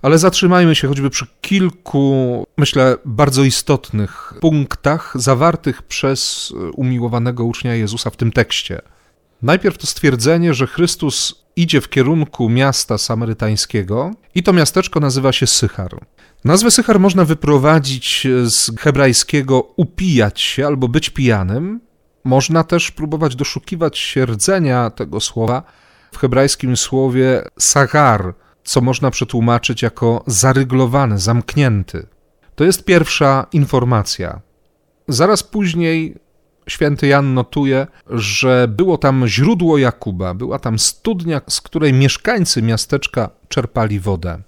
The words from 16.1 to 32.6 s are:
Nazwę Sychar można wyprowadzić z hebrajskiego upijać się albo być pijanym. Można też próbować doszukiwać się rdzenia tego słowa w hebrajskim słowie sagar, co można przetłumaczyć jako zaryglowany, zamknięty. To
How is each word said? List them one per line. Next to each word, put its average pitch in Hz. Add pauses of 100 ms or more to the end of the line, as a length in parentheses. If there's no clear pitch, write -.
Nazwę 196
Sychar 220
można 185
wyprowadzić 147 (180)
z 113
hebrajskiego 135 (160)
upijać 143
się -
albo 131
być 147
pijanym. 127 (440)
Można 135
też 165
próbować 151
doszukiwać 160
się -
rdzenia 123
tego 98
słowa 117 (500)
w -
hebrajskim 127
słowie 131 (160)
sagar, 123 (300)
co -
można 127
przetłumaczyć 120
jako 117
zaryglowany, 127
zamknięty. 110 (480)
To 151